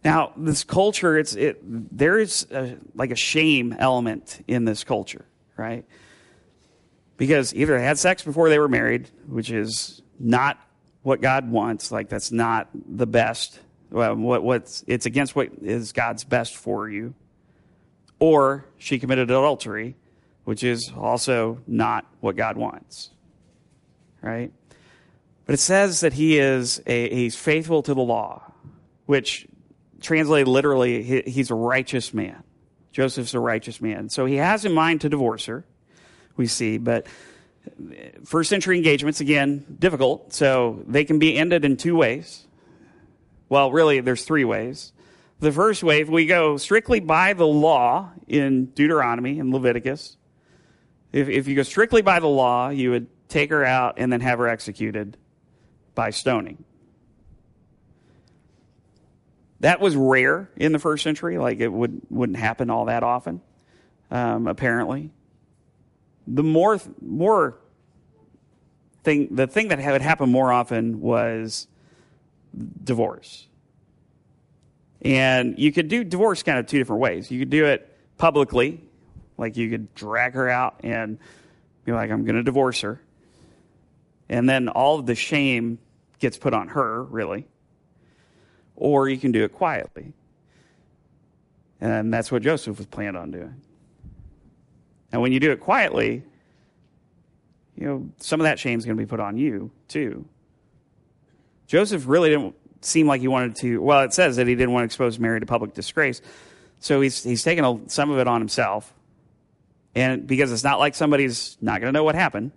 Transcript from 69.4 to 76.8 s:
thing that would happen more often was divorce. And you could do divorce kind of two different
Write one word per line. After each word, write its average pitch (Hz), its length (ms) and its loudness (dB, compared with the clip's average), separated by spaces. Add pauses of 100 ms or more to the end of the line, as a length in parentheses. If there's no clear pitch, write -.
thing 214 220 -2
that 147 100 0
would 139 220 2
happen 143 280 2
more 131 220 4
often 117 480 0
was 113 680 -2 (1160)
divorce. - 640 -6 (1500)
And 131 560 2
you 147 140 2
could 160 160 -2
do 233 160 -2
divorce 180 400 0
kind 139 160 0
of 117 80 -6
two 143 100 0
different 117 240 0